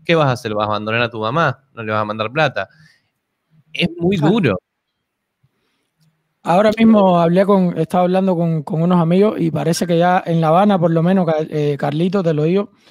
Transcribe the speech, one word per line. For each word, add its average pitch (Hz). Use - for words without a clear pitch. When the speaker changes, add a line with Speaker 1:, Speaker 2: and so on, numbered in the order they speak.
Speaker 1:
¿qué 170
vas 151
a 131
hacer? 113
¿Vas 104
a 107
abandonar 107
a 117
tu 117
mamá? 131
¿No 113
le 107
vas 107
a 107
mandar 110
plata? 135
Es 165
muy 202
Speaker 2:
Claro. 156
Speaker 1:
duro. 147
Speaker 3:
Ahora 202
mismo 208
hablé 170
con, 185
estaba 170
hablando 190
con, 165
con 160
unos 180
amigos 185
y 165
parece 160
que 170
ya 180
en 165
La 160
Habana, 190
por 170
lo 165
menos, 185
Ca-, 156
eh, 147
Carlito, 170
te 165
lo 147
digo, 185